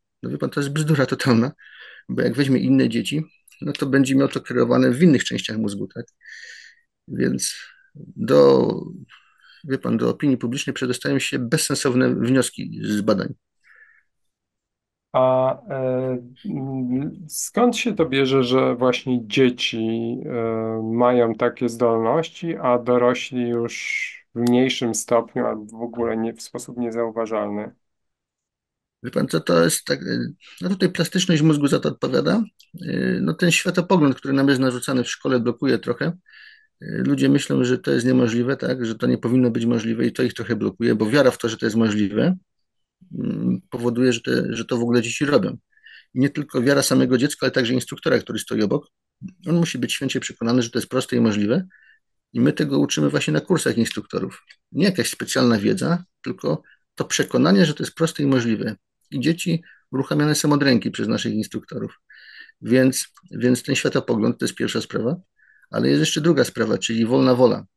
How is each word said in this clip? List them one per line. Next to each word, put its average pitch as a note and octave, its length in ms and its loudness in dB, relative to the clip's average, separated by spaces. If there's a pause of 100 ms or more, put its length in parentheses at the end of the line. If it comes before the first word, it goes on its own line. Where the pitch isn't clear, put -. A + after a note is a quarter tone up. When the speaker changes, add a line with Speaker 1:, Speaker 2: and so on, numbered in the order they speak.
(220)
Speaker 1:
No B2 80 -8
wie C#3+ 80 -6
pan, C#3 120 -4
to D3 100 -4
jest C#3 120 -4
bzdura D3 340 2
totalna, B2+ 460 2 (560)
bo B2+ 140 -4
jak B2 120 0
weźmie C3+ 260 2
inne B2+ 280 4
dzieci, B2+ 340 -4 (380)
no D3 120 -6
to C#3+ 140 -4
będzie C3+ 280 2
miał C3+ 140 4
to C3 120 -6
kreowane B2+ 500 2
w B2+ 120 0
innych D3+ 220 6
częściach A2 340 -6
mózgu, G2+ 360 -4
tak? A#2+ 120 -12 (1000)
Więc - 480 -4 (380)
do, C3+ 760 4 (920)
wie C3+ 140 -4
pan, A#2 180 -2
do A#2+ 140 0
opinii C3 260 0
publicznej B2 380 -6
przedostają C3+ 440 -4
się C3+ 200 -4
bezsensowne B2+ 760 0
wnioski A#2 680 0
z G#2 180 -2
badań. G2+ 340 0 (1800)
Speaker 2:
A, C3 420 2 (160)
e, C3 480 -2 (260)
m, C3+ 840 -4
skąd - 480 0
się G#3+ 200 -2
to E3 100 2
bierze, C3+ 380 2
że C3 300 2
właśnie B2 520 0
dzieci, A#2 1000 0
e, A2+ 680 -4
mają A#2+ 400 4
takie A#2+ 340 -2
zdolności, A#2+ 880 0
a B2 220 2
dorośli B2 720 0
już - 640 -6 (220)
w A#2 60 -4
mniejszym B2 540 2
stopniu A#2 520 -2
albo A2 320 -8
w A2+ 40 -10
ogóle A#2 340 -4
nie, A2+ 180 -4
w - 80 -20
sposób - 360 -12
niezauważalny? A2+ 960 -4 (1300)
Speaker 1:
Wie B2+ 80 -12
pan - 180 -2
co, - 120 -2
to - 240 4
jest - 200 0
tak, - 180 -4
e, A#2+ 160 -4 (420)
no F3+ 80 -6
tutaj F#3+ 200 0
plastyczność F3 540 0
mózgu D3 240 4
za C#3+ 140 0
to D3+ 80 -2
odpowiada. C#3+ 540 0 (400)
E, - 380 -2
no E3 140 -2
ten F3 160 2
światopogląd, E3+ 680 2
który C3+ 180 -4
nam C#3 140 4
jest C3 120 4
narzucany B2+ 440 0
w - 60 -6
szkole, C3 300 0
blokuje A#2+ 380 0
trochę. - 280 -4
E, - 800 -12
ludzie C3+ 420 0
myślą, C#3 360 2
że B2 140 0
to C3 120 -4
jest B2+ 160 0
niemożliwe, B2+ 500 2
tak, B2+ 300 -4
że A2+ 80 -4
to A#2 120 -4
nie B2 120 2
powinno B2 320 2
być A#2 160 -2
możliwe A#2 400 0
i A#2 60 0
to - 100 -2
ich B2 120 0
trochę A2+ 220 -4
blokuje, G#2+ 380 0
bo A2 160 0
wiara C3 200 6
w - 80 -2
to, A#2+ 100 -2
że A2 80 -6
to A#2 100 -4
jest A2 100 -2
możliwe, A2 600 2 (840)
mm, A#2+ 420 -2 (100)
powoduje, A#2+ 420 0
że A#2+ 80 -4
te, B2 340 -2
że A2+ 100 -6
to C3 120 -2
w A#2 60 -2
ogóle A#2+ 200 2
dzieci A2+ 220 -4
robią. C3+ 320 2 (580)
I B2+ 60 0
nie C#3 100 2
tylko C#3+ 320 -4
wiara C#3 200 2
samego C3 360 2
dziecka, C#3 280 -2
ale C3 40 0
także B2+ 240 -2
instruktora, B2+ 440 -2
który - 200 -6
stoi A2 240 -4
obok. G#2 260 -2 (580)
On E3+ 100 2
musi E3 220 0
być - 140 -4
święcie C3+ 280 -4
przekonany, A#2+ 420 0
że A#2 80 -4
to - 80 -4
jest A2 100 -4
proste B2+ 280 -2
i A#2+ 40 2
możliwe. A2+ 460 2 (640)
I A#2+ 80 -2
my C#3 120 4
tego C#3+ 260 0
uczymy C#3+ 320 0
właśnie D3 220 -2
na D3 80 0
kursach B2+ 380 0
instruktorów. G2+ 640 -4 (300)
Nie D#3 120 0
jakaś F3+ 260 0
specjalna B2 480 0
wiedza, D3 460 0 (180)
tylko D#3+ 400 -4 (320)
to - 100 -6
przekonanie, E3 640 4
że D3+ 80 -2
to - 80 -8
jest B2 120 -8
proste D#3+ 280 -2
i C#3+ 40 2
możliwe. A2+ 500 0 (340)
I C#3 100 -6
dzieci E3 420 -2 (300)
uruchamiane D3 420 0
są D3 180 2
od C#3+ 100 4
ręki C3 280 2
przez G2+ 180 -4
naszych A2 260 -2
instruktorów. A2 640 -8 (600)
Więc, B2+ 480 2 (220)
więc B2 320 0
ten C#3+ 120 -4
światopogląd B2 640 0
to B2+ 60 -4
jest - 100 -4
pierwsza A#2 260 -4
sprawa, A#2 360 -4 (540)
ale A2+ 180 0
jest C#3+ 120 4
jeszcze D#3 200 0
druga D3 240 4
sprawa, A2+ 340 -2
czyli A2+ 280 0
wolna C3 280 4
wola. G#2+ 320 2 (100)